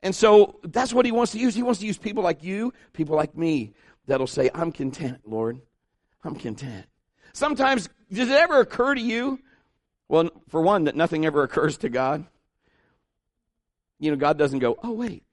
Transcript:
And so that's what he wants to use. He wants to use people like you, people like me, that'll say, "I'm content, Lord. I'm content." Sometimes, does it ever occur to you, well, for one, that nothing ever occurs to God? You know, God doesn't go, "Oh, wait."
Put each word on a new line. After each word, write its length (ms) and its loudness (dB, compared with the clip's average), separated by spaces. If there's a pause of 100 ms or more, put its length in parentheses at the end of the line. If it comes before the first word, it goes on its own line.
And 100 -2
so 500 6
that's 300 -4
what 120 4
he 60 0
wants 200 0
to 80 -10
use. 160 0
He 80 -2
wants 160 0
to 60 -8
use 120 -4
people 260 -6
like 200 -2
you, 300 -6 (200)
people 220 -4
like 220 -2
me, 360 -2 (340)
that'll 200 0
say, 260 0
"I'm 180 -4
content, 540 -8
Lord. 360 -6 (640)
I'm 120 -10
content." 520 -12 (440)
Sometimes, 560 0 (240)
does 180 -2
it 60 2
ever 240 6
occur 360 2
to 60 -4
you, 380 -2 (680)
well, 200 2 (200)
for 120 -2
one, 240 2
that 100 0
nothing 300 0
ever 180 2
occurs 340 -2
to 120 -6
God? 360 -2 (1700)
You 120 0
know, 60 -2
God 200 2
doesn't 220 2
go, 240 0
"Oh, 80 -6
wait." 420 -8